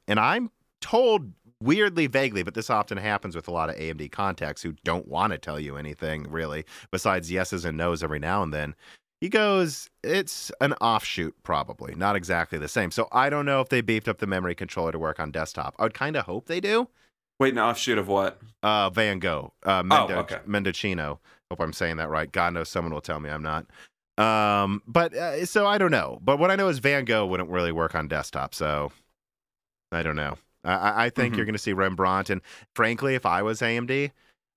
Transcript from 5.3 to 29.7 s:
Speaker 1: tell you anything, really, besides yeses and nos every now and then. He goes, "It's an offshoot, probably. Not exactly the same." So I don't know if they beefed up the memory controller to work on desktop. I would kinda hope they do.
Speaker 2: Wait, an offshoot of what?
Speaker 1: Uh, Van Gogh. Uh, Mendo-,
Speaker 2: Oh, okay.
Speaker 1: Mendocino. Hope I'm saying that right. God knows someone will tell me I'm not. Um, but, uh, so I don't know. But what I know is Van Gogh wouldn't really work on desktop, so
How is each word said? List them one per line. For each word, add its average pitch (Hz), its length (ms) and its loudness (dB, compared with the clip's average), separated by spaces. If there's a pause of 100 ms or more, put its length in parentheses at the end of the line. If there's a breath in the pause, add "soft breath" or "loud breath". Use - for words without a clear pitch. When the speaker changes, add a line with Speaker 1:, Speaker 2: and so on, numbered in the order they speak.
Speaker 1:
tell 76 200 -8
you 71 180 -8
anything, 76 480 -6
really, 78 400 -6 (260 loud breath)
besides 92 420 0
yeses 92 320 -2
and 80 120 -4
nos 85 260 -2
every 76 160 -4
now 90 240 0
and 78 100 -4
then. 76 220 -6 (460 loud breath)
He 165 80 -4
goes, 208 600 0 (140)
"It's - 580 -4
an 143 140 2
offshoot, 107 600 0 (100)
probably. - 500 -4
Not 98 220 2
exactly 85 420 -2
the 73 100 -6
same." 90 220 0
So - 200 -2
I 135 200 4
don't 143 160 -2
know 139 140 2
if 123 80 -2
they 127 120 2
beefed 110 280 0
up 107 100 -2
the 107 80 -2
memory 90 280 0
controller 85 380 -4
to 80 60 -6
work 80 200 -4
on 78 120 -6
desktop. 76 480 -6
I 107 60 2
would 113 100 -2
kinda 147 280 -4
hope 98 240 -8
they 175 140 -4
do. 220 280 0 (500)
Speaker 2:
Wait, 131 160 4
an 120 40 0
offshoot 113 400 2
of 95 80 0
what? 98 340 2 (220)
Speaker 1:
Uh, 104 280 4
Van 101 280 2
Gogh. 82 340 -2 (120)
Uh, 95 180 4
Mendo-, 98 280 4
Speaker 2:
Oh, 90 100 0
okay. - 260 -6
Speaker 1:
Mendocino. 92 720 -2 (320 soft breath)
Hope 87 100 -6
I'm 80 120 -2
saying 82 240 -2
that 80 120 -4
right. 78 220 -2
God 87 240 0
knows 82 140 -4
someone 85 240 -2
will 73 80 -6
tell 78 180 -6
me 76 120 -8
I'm 76 120 -6
not. 78 240 -4 (500 loud breath)
Um, 104 720 4
but, 165 260 2
uh, 156 320 -4
so 202 220 2
I 202 100 4
don't 185 140 4
know. 71 320 0
But 135 160 4
what 180 140 4
I 196 40 4
know 196 120 2
is 147 100 0
Van 139 260 2
Gogh 110 220 4
wouldn't 90 220 0
really 87 240 2
work 82 240 0
on 78 100 0
desktop, 71 480 -4
so 76 380 -2 (1000)